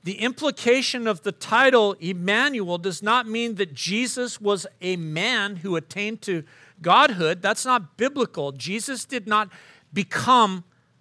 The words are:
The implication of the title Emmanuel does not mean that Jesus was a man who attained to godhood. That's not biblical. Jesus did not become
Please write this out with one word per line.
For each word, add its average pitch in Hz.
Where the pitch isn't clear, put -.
The 190
implication 247
of 202
the 202
title 226
Emmanuel 190
does 170
not 226
mean 226
that 180
Jesus 240
was 202
a 180
man 196
who 175
attained 202
to 170
godhood. 180
That's 208
not 240
biblical. 226
Jesus 202
did 233
not 214
become 202